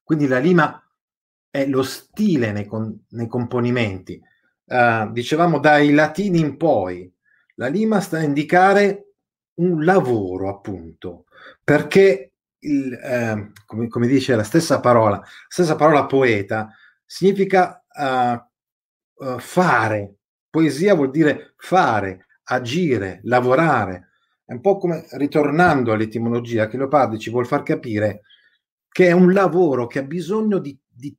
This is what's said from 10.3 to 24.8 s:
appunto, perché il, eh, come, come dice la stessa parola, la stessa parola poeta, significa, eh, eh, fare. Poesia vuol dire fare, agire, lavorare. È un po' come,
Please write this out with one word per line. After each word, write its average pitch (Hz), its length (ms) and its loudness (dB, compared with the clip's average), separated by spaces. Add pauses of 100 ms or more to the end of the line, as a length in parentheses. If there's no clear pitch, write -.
appunto, 87 800 -14 (360)
perché 175 680 2 (280)
il, 135 320 -4
eh, 117 600 -6 (140)
come, 113 220 -6
come 120 180 0
dice 131 300 2
la 123 80 0
stessa - 340 0
parola, 113 380 4
la - 80 -16 (240)
stessa 165 260 0
parola 147 320 4
poeta, 110 640 0 (340)
significa, 190 880 0
eh, 123 540 -2 (720)
eh, 127 220 -8
fare. 110 720 0 (340)
Poesia 160 460 2
vuol 143 160 0
dire 143 460 0
fare, 110 720 -2 (180)
agire, 123 800 -2
lavorare. 123 840 0 (340)
È - 80 -18
un 120 80 -12
po' 196 160 2
come, 170 360 -6